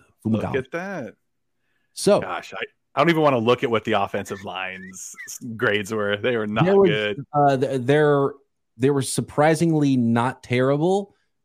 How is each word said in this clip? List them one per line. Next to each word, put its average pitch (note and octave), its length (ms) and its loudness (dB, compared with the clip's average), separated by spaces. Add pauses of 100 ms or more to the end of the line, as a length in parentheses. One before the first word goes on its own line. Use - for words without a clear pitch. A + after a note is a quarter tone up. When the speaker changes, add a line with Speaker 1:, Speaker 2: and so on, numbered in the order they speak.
(240)
Speaker 1:
Look A2 180 -2
Speaker 2:
Fumagalli. C3 140 -4
Speaker 1:
at C3 160 -8
that. E3+ 420 -10 (800)
Speaker 2:
So - 260 2
Speaker 1:
Gosh, F2+ 340 -8
I, F#2 80 -10 (320)
I C3 60 2
don't E3+ 100 4
even D#3+ 120 2
wanna C#3 160 4
look A#2+ 240 2
at C3 80 0
what A2 140 0
the A2 80 -2
offensive G2+ 520 -2
line's F#2+ 680 -12 (140)
s-, - 100 -14 (180)
grades G#2 360 0
were. G#2 240 -2
They A#2+ 200 -2
were G#2+ 100 -4
not G#2+ 180 0
Speaker 2:
there G3 120 4
was, G3 140 6
Speaker 1:
good. G#2+ 420 -2
Speaker 2:
uh, C#3+ 240 2
th-, C3 260 -2
they're, C#3+ 500 2 (440)
they C3 140 2
were C#3 120 0
surprisingly D3 920 2
not A#2+ 460 0
terrible D3 720 0 (300)